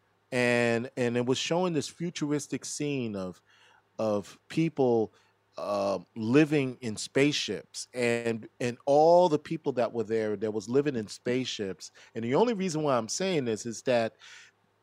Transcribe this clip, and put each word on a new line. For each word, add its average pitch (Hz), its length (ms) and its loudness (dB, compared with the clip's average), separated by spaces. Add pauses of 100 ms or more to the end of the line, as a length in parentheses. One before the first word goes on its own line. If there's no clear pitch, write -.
(300)
and, 120 640 2
and 120 200 0
it 123 80 2
was 127 120 2
showing 175 360 -2
this 147 140 -2
futuristic 151 800 -6
scene 135 500 -4
of, 92 260 -8 (560)
of 107 400 -2 (100)
people, 127 640 2 (460)
uh, 98 420 -2 (160)
living 131 640 2
in 110 160 -8
spaceships, - 960 -2
and, 117 540 -2 (140)
and 120 240 -4
all 170 420 6
the 151 120 2
people 156 340 -6
that 117 180 0
were 113 140 -4
there 107 320 -2
that 104 160 -4
was 107 160 -4
living 143 260 2
in 110 120 -4
spaceships. 120 840 -6 (240)
And 113 80 -6
the 123 120 0
only 226 180 4
reason 185 280 -2
why 143 140 2
I'm 113 140 0
saying 180 340 0
this 110 220 -2
is 113 160 -8
that 117 340 2 (680)